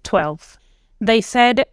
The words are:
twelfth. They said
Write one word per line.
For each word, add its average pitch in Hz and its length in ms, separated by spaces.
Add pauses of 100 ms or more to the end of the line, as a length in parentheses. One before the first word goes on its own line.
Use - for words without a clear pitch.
twelfth. 156 560 (420)
They 220 200
said 247 520